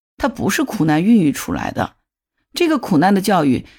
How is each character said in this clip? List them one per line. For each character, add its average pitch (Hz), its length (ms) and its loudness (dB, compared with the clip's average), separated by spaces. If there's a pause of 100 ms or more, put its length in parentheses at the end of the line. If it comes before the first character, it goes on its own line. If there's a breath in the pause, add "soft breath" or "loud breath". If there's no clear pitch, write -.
(160)
它 - 120 -2
不 175 220 -4
是 311 140 -2
苦 - 200 -4
难 156 180 2
孕 226 200 4
育 151 80 2
出 - 220 -8
来 64 180 -6
的。 - 220 -6 (640)
这 349 140 0
个 302 100 0
苦 180 200 0
难 185 160 4
的 190 60 2
教 185 240 0
育， 131 200 0 (140 soft breath)